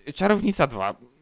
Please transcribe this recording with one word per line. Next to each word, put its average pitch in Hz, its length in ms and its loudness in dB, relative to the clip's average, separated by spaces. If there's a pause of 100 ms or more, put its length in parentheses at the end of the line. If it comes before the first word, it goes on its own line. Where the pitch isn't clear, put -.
(140)
Czarownica 196 520 2
dwa. 101 280 -6 (280)